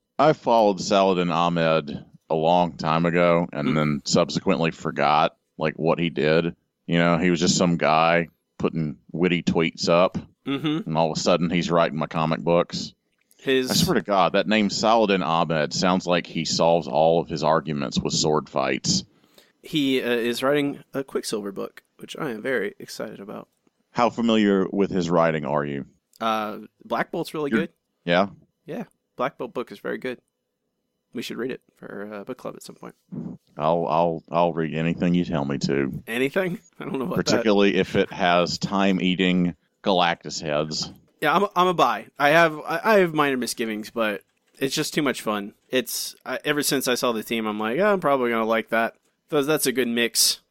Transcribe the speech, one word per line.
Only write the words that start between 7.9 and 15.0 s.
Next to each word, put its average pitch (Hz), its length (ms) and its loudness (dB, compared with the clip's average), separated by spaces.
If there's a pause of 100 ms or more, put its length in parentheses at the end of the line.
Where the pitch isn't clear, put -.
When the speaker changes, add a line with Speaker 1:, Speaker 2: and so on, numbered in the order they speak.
Speaker 1:
putting 80 380 -4 (140)
witty 85 300 0
tweets 90 480 -2
up, 85 280 4 (280)
Speaker 2:
Mm-hmm. 147 440 -4
Speaker 1:
and 78 80 -2
all 80 140 2
of - 60 -8
a - 20 -4
sudden 87 320 0
he's 82 180 0
writing 82 300 2
my 76 80 -2
comic 80 320 -2
books. - 540 0 (440)
Speaker 2:
His 131 320 0
Speaker 1:
I - 60 -2
swear 175 200 2
to 107 60 2
God, 92 320 2
that 98 140 2
name 104 240 2
Saladin 107 500 4